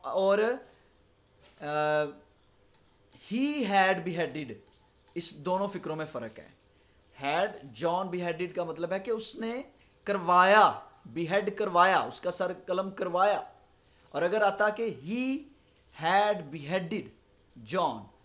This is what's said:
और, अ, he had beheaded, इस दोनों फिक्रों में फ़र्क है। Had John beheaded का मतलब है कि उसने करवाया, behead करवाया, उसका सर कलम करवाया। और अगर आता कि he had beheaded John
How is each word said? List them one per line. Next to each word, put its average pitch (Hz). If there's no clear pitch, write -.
और, 190
अ, 151
he 277
had 190
beheaded, 156
इस -
दोनों 180
फिक्रों 165
में 156
फ़र्क 113
है। -
Had 143
John 175
beheaded 175
का 175
मतलब 165
है 196
कि 226
उसने 226
करवाया, 190
behead 196
करवाया, 185
उसका 147
सर 185
कलम 190
करवाया। 185
और 151
अगर 208
आता 202
कि 233
he 233
had 202
beheaded 165
John 147